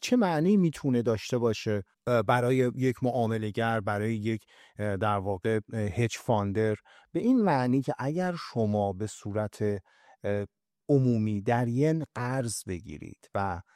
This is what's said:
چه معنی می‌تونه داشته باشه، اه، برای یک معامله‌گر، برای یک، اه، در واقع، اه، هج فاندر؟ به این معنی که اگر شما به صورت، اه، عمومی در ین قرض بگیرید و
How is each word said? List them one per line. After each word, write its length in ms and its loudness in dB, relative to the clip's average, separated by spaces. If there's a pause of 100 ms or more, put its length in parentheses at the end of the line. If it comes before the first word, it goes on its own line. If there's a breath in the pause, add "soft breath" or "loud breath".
چه 140 0
معنی 400 4
می‌تونه 460 2
داشته 360 0
باشه، 440 0 (240)
اه، 160 4
برای 540 4
یک 260 0
معامله‌گر، 800 0
برای 340 -2
یک، 280 -2 (360 soft breath)
اه، 180 -2
در 200 2
واقع، 440 -2 (120)
اه، 80 -4
هج 360 -2
فاندر؟ 580 0 (380 soft breath)
به 80 -4
این 220 2
معنی 400 2
که 160 -4
اگر 400 -4
شما 540 0
به 140 -6
صورت، 520 -6 (680 soft breath)
اه، 220 -2 (420)
عمومی 540 2
در 260 0
ین 360 0 (100)
قرض 520 -4
بگیرید 680 -12
و 260 -2 (160 soft breath)